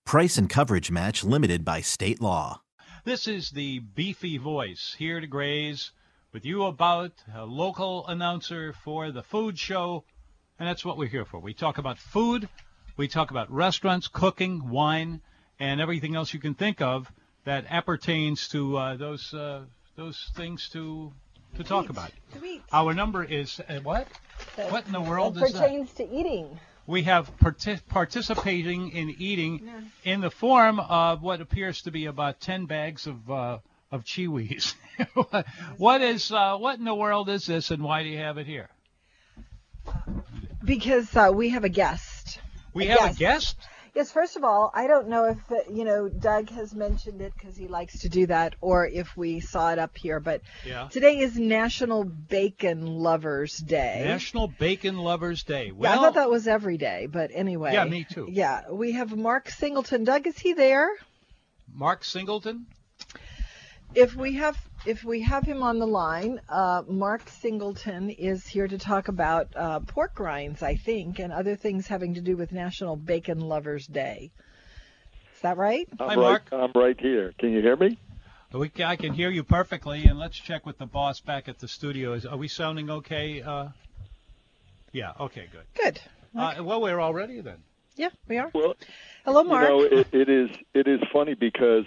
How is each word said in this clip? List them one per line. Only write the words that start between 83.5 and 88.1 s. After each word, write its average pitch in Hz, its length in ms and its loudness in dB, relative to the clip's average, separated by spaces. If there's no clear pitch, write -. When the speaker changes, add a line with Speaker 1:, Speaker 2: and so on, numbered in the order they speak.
Speaker 2:
yeah, 104 260 -8
okay, 113 320 -12
good. - 140 -20
Speaker 3:
Good. - 180 0
Speaker 2:
Uh, 160 140 -2
Speaker 3:
Okay. 156 80 -10
Speaker 2:
well, 208 200 -2
we're 180 200 0
all 160 120 0
ready 220 280 -8
then. 107 160 -14
Speaker 3:
Yeah, 349 140 -2